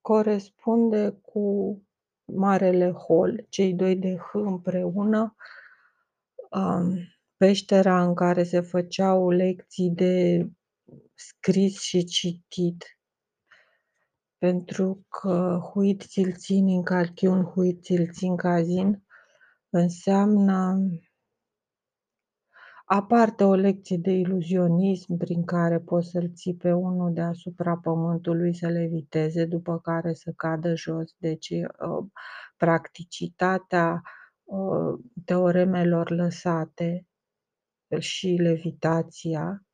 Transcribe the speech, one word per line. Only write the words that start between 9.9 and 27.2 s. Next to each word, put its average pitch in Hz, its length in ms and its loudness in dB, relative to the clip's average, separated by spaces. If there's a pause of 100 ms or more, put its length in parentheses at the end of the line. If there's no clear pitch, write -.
de 175 560 2 (680)
scris 190 680 -2
și 175 240 -2
citit. 175 920 -6 (1400)
Pentru 180 720 -2
că 180 520 -2 (120)
Huit 196 300 0
Țilțin 190 680 0
în 180 140 2
Calchiun, 185 640 0
Huit 180 380 -2
Țilțin 180 540 -2
Cazin, 175 680 0 (680)
înseamnă 190 1200 2 (2000)
aparte 220 600 4
o 196 100 6
lecție 190 420 0
de 170 140 -2
iluzionism 180 1040 0
prin 170 280 -2
care 170 360 0
poți 175 300 -2
să-l 175 240 -2
ții 180 200 -6
pe 175 180 0
unul 180 400 -2
deasupra 170 680 -4